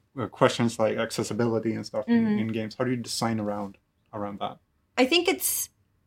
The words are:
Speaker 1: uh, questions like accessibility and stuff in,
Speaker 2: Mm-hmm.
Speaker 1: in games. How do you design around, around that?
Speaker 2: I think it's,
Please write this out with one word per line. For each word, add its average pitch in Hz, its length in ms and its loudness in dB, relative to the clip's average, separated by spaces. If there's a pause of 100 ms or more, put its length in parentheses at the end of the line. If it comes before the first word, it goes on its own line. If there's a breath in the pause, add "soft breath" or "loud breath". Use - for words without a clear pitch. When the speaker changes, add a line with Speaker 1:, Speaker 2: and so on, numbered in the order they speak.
(200)
Speaker 1:
uh, 110 80 -2
questions 120 520 2
like 110 180 2
accessibility 113 760 0
and 110 120 -6
stuff 107 220 -6
in, 233 180 4
Speaker 2:
Mm-hmm. 208 140 2
Speaker 1:
in 110 80 0
games. 110 280 -4
How 127 100 -2
do 127 60 0
you 127 60 0
design 113 420 -2
around, 104 380 -4 (360)
around 104 260 -8
that? 104 180 -8 (400)
Speaker 2:
I 254 80 6
think 339 220 2
it's, - 420 -2 (380)